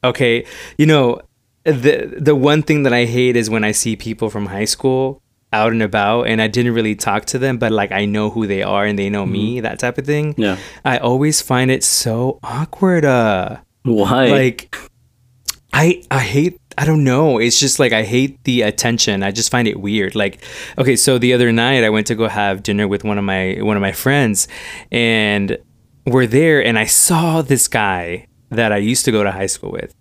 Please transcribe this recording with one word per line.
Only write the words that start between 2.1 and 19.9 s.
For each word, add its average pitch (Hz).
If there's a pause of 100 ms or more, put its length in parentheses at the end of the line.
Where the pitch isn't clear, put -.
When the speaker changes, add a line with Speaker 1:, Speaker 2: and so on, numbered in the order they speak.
Speaker 1:
the 151
one 147
thing 151
that 131
I 120
hate 123
is 117
when 110
I 107
see 110
people 110
from 104
high 101
school 131 (320)
out 110
and 113
about 107
and 113
I 110
didn't 120
really 110
talk 104
to 135
them, 131
but, 113
like, 101
I 101
know 104
who 110
they 98
are 101
and 104
they 98
know 101
me, 107
Speaker 2:
Mm-hmm. 120
Speaker 1:
that -
type 123
of 135
thing. 147
Speaker 2:
Yeah. 98 (260)
Speaker 1:
I 127
always 131
find 127
it 131
so 123
awkward. 160
Uh, 110 (280)
Speaker 2:
Why? 117
Speaker 1:
Like, 131 (960)
I, 170
I 135
hate, 139 (180)
I 135
don't 156
know. 135
It's 117
just, 135
like, 123
I 110
hate 127
the 123
attention. 107
I 98
just 107
find 120
it 104
weird. 101